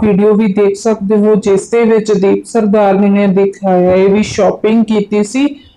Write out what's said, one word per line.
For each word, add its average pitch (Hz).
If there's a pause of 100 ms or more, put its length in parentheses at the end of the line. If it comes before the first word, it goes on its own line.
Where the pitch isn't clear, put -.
ਵੀਡੀਓ 208
ਵੀ 214
ਦੇਖ 202
ਸਕਦੇ 214
ਹੋ 208
ਜਿਸ 196
ਦੇ 233
ਵਿੱਚ 214
ਦੀਪ 196
ਸਰਦਾਰਨੀ 202
ਨੇ 202
ਦਿਖਾਇਆ 190
ਹੈ 190
ਵੀ 208
ਸ਼ਾਪਿੰਗ 214
ਕੀਤੀ 208
ਸੀ, 262 (300)